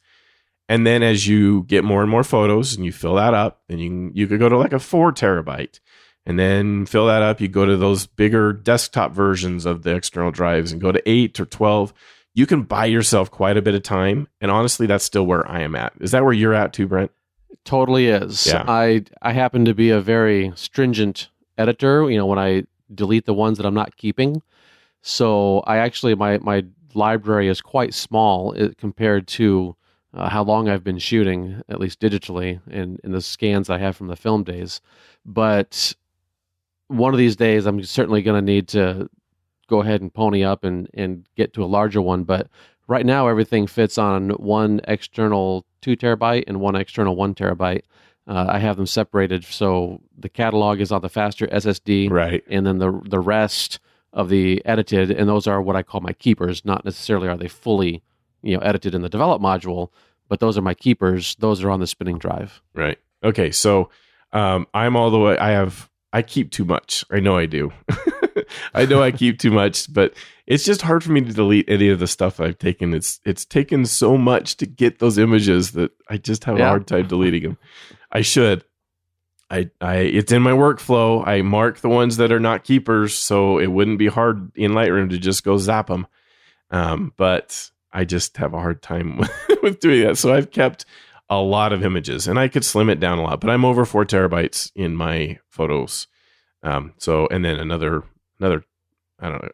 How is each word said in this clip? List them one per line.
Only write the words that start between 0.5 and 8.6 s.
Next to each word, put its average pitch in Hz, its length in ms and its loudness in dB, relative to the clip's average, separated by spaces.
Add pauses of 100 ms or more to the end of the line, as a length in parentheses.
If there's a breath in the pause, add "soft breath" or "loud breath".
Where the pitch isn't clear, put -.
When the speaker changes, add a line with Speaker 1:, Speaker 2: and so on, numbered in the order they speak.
Speaker 1:
And 117 180 2
then 117 160 4
as 107 240 2
you 101 360 4
get 95 200 2
more 101 180 2
and 107 80 0
more 117 140 2
photos 110 520 0
and 92 100 -8
you 85 60 -6
fill 87 240 -4
that 110 180 2
up, 104 340 -2
then 87 120 -8
you 85 100 -6
can, 90 260 -8
you 101 120 0
could 104 120 -2
go 120 100 4
to, 120 80 4
like, 123 160 2
a 135 60 -2
four 165 320 2
terabyte, 80 680 -4 (460 soft breath)
and 90 140 -2
then 101 460 2
fill 110 220 2
that 110 140 4
up. 107 200 0
You 98 80 -2
go 98 160 2
to 98 100 4
those 98 320 2
bigger 107 460 2
desktop 104 580 0